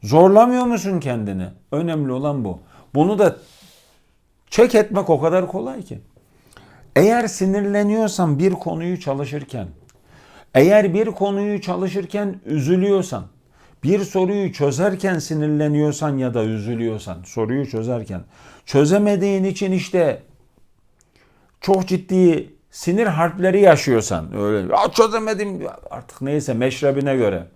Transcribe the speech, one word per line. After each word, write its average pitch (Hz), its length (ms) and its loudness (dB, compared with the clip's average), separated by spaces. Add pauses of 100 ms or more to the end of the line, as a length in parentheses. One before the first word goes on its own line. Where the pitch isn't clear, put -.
Zorlamıyor 202 600 6
musun 196 360 -2
kendini? 104 480 -4 (240)
Önemli 156 400 -2
olan 135 340 -4
bu. 92 140 -6 (360)
Bunu 185 240 2
da 196 160 4 (1120)
check 233 260 4
etmek 208 340 0
o 147 120 2
kadar 180 260 0
kolay 226 340 -8
ki. 110 180 -14 (960)
Eğer 220 320 4
sinirleniyorsan 202 1120 0
bir 185 120 2
konuyu 170 480 -6
çalışırken, 139 680 -8 (880)
eğer 190 400 6
bir 214 120 2
konuyu 202 560 -4
çalışırken 190 720 -6 (100)
üzülüyorsan, 175 760 0 (600)
bir 180 160 2
soruyu 190 540 -2
çözerken 180 640 -2
sinirleniyorsan 151 1000 -2
ya 127 160 -2
da 113 100 0
üzülüyorsan, 110 840 -6
soruyu 120 440 -4
çözerken, 110 520 -6 (440)
çözemediğin 196 800 2
için 190 280 -2
işte 180 500 0 (1400)
çok 190 240 0
ciddi 185 680 2 (180)
sinir 208 360 0
harpleri 180 540 2
yaşıyorsan, 110 760 2
öyle, 101 360 -2
"Ya - 180 2
çözemedim," 214 680 -4 (300)
artık - 300 -16
neyse 143 320 -4
meşrebine 135 640 -2
göre. 98 400 -2